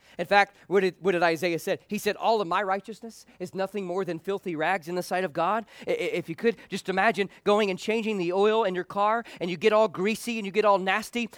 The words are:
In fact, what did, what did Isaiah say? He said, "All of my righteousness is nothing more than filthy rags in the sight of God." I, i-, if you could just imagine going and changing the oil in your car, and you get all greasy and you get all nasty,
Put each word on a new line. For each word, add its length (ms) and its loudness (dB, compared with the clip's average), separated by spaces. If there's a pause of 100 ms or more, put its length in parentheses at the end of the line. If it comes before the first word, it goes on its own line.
(200)
In 80 -4
fact, 280 4 (120)
what 140 4
did, 180 0
what 140 0
did 100 2
Isaiah 340 2
say? 300 -4
He 100 -6
said, 200 -2
"All 220 2
of 80 -2
my 140 0
righteousness 640 -6 (140)
is 160 -10
nothing 280 -4
more 220 -4
than 140 -6
filthy 360 -6
rags 320 -2
in 60 -6
the 80 -2
sight 220 -2
of 100 -6
God." 320 -2 (220)
I, 40 -2
i-, 20 2
if 360 -4
you 60 -8
could 220 0 (120)
just 180 -8
imagine 440 0 (120)
going 280 4
and 80 -4
changing 400 -2
the 120 -2
oil 340 4
in 100 0
your 80 -4
car, 420 -2 (160)
and 80 -2
you 80 -4
get 160 4
all 140 6
greasy 500 -2
and 80 -6
you 60 -6
get 140 2
all 120 8
nasty, 500 -2 (100)